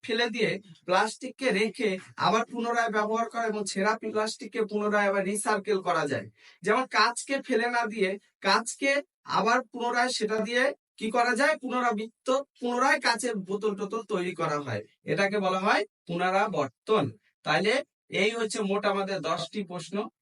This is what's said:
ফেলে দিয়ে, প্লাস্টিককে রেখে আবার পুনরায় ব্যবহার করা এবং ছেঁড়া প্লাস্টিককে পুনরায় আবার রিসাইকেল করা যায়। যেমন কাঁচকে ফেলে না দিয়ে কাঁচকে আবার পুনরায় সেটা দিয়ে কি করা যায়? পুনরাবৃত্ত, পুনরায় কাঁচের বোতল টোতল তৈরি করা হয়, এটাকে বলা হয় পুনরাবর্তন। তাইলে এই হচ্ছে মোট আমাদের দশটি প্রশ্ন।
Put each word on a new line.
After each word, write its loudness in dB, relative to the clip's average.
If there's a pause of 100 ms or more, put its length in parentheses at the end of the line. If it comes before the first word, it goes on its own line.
ফেলে 0
দিয়ে, 0 (340)
প্লাস্টিককে 0 (120)
রেখে 0 (360)
আবার 4
পুনরায় 0
ব্যবহার 0
করা -4
এবং -2 (100)
ছেঁড়া 0 (200)
প্লাস্টিককে -4 (100)
পুনরায় 2
আবার 0
রিসাইকেল 0
করা 2
যায়। -4 (380)
যেমন 2 (120)
কাঁচকে 2 (120)
ফেলে 2
না 2 (120)
দিয়ে 2 (360)
কাঁচকে 2 (460)
আবার 4 (120)
পুনরায় 0
সেটা 0 (100)
দিয়ে 2 (340)
কি -4
করা 4
যায়? 4
পুনরাবৃত্ত, -2 (320)
পুনরায় 2
কাঁচের 0 (120)
বোতল -2
টোতল -6 (120)
তৈরি -2
করা -2
হয়, -4 (280)
এটাকে 2
বলা 2
হয় 4 (240)
পুনরাবর্তন। 0 (400)
তাইলে 2 (480)
এই 4
হচ্ছে -2 (100)
মোট 0
আমাদের 0 (120)
দশটি -4 (100)
প্রশ্ন। -8 (260)